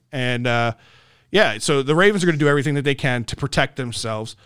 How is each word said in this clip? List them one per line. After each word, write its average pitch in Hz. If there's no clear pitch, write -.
And, 123
uh, 117
yeah, 165
so 143
the 143
Ravens 196
are 180
gonna 160
do 147
everything 143
that 139
they 139
can 123
to -
protect 139
themselves. 110